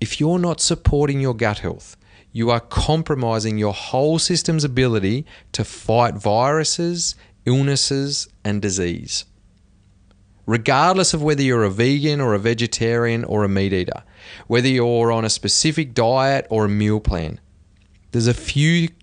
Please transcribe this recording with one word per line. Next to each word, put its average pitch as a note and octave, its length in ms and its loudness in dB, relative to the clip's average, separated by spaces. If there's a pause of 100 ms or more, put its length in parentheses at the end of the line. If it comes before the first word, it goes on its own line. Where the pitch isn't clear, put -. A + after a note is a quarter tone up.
If - 140 -4
you're E3 180 2
not F3 220 -2
supporting C#3+ 640 0
your C3 120 0
gut A2 260 -2
health, - 360 -10 (380)
you A2+ 160 0
are A#2 100 2
compromising A#2 960 -2
your G#2 140 0
whole D3+ 480 0
system's E3 460 0
ability B2 600 0 (280)
to G#2+ 100 -2
fight A2+ 520 0
viruses, D3+ 1000 0 (300)
illnesses, C#3 840 0 (160)
and G#2 180 -2
disease. F2+ 600 -4 (1200)
Regardless D3 680 2
of D3+ 100 -2
whether D3 180 0
you're B2 220 2
a G2+ 60 2
vegan C#3+ 500 0
or A#2+ 140 0
a G#2 40 2
vegetarian A#2 840 0
or G#2 220 0
a - 20 2
meat G2 240 0
eater, F2+ 320 -2 (440)
whether B2 200 2
you're A#2+ 420 2
on A2+ 140 0
a G#2+ 60 0
specific D3 640 -2
diet C3 560 2
or A2 160 0
a G#2 40 0
meal G#2 300 2
plan, D#2+ 400 -4 (720)
there's A#2 160 0
a A#2+ 60 4
few E3 560 0 (140)